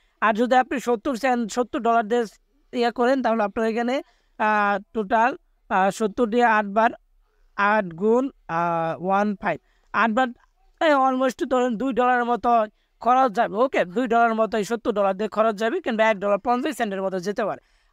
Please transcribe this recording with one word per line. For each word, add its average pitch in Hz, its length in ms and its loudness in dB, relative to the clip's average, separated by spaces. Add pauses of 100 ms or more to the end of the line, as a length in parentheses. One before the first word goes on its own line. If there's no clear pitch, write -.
(220)
আর 220 120 2
যদি 233 220 0
আপনি 254 240 2
সত্তর 240 360 -2
সেন্ট, 240 360 -2
সত্তর 254 280 -4
ডলার 226 280 2
দিয়ে 240 160 0 (500)
ইয়ে 240 180 0
করেন, 262 300 0
তাহলে 226 220 0
আপনার 220 240 -2
এখানে, 240 340 -2 (360)
আহ, 208 460 0 (100)
টোটাল, 226 440 0 (320)
আহ, 196 200 2
সত্তর 220 380 -2
দিয়ে 240 180 2
আট 214 200 2
বার, 220 240 2 (640)
আট 208 380 2
গুণ, 220 360 0 (180)
আহ, 165 580 -2
ওয়ান 196 360 0
ফাইভ, 175 180 -4 (340)
আট 220 180 2
বার, 254 160 2 (600)
এই 302 60 6
almost 262 560 0
ধরেন 247 280 0
দুই 254 160 -4
ডলারের 247 320 2
মতো 233 420 2 (320)
খরচ 254 320 2
যাবে। 185 260 -2
ওকে, 247 280 0
দুই 202 220 -2
ডলারের 233 280 2
মতো 220 220 0
এই 214 60 0
সত্তর 226 280 -2
ডলার 196 260 0
দিয়ে 214 100 -4
খরচ 220 280 0
যাবে 233 260 -2
কিংবা 220 220 -2
এক 220 160 2
ডলার 202 200 0
পঞ্চাশ 247 360 -2
সেন্টের 196 260 -4
মতো 190 180 -4
যেতে 202 260 -4
পারে। 151 160 -6 (320)